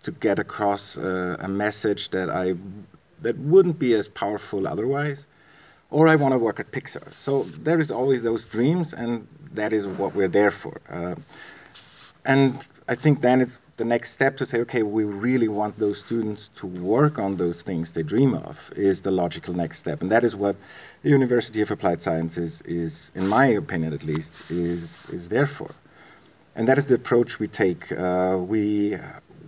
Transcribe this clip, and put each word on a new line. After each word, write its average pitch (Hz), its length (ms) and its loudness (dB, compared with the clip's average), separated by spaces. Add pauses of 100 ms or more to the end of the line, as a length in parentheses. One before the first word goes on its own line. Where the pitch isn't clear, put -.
to - 80 -6
get - 260 0
across, - 580 -2
uh, 92 440 -4
a 95 80 -6
message 104 640 -2
that 92 200 -2
I, 92 240 -2 (680)
that 117 140 -2
wouldn't 170 440 4
be 123 140 4
as 104 140 0
powerful 101 600 -4
otherwise. 139 580 -2 (640)
Or 156 200 6
I 160 80 8
wanna 135 200 4
work 117 220 2
at - 140 -10
Pixar. - 400 -10
So 139 320 -2
there 151 340 0
is 151 140 0
always 127 320 2
those 113 200 0
dreams, 151 480 0
and 117 360 -6 (260)
that 107 180 -2
is 104 140 2
what 95 300 -4
we're 98 120 2
there 101 220 6
for. - 300 -8 (100)
Uh, 87 240 -6 (1120)
and 135 440 2 (200)
I 123 80 0
think 147 240 4
then 127 200 6
it's 123 200 -2 (160)
the 113 80 -4
next 117 260 0
step 135 280 0
to 127 80 -2
say, 117 160 0
"Okay, 117 200 0
we 107 220 0
really 110 420 2
want 104 320 -2
those 104 220 0
students 107 560 -4
to - 100 -10
work 110 540 2
on 98 160 -2
those 87 260 -2
things 85 300 -4
they 85 100 -4
dream 110 320 2
of," - 400 -12
is 98 280 2
the 98 100 -2
logical 87 420 -2
next 87 240 -4
step. 78 240 -6
And 92 80 -4
that 113 140 4
is 107 100 0
what 98 220 0 (460)
the 147 80 2
University 120 520 2
of 101 80 0
Applied 90 320 0
Sciences 82 600 -4
is, 85 520 -6
in 95 140 -2
my 120 180 6
opinion 85 460 0
at 71 100 -8
least, 78 480 -6
is, 85 640 -4
is 87 160 -10
there 123 180 2
for. - 240 -12 (840)
And 113 120 0
that 131 100 4
is 143 80 0
the 131 100 4
approach 120 420 0
we 107 80 -2
take. 92 460 -2
Uh, 92 480 0
we, 104 560 0 (500)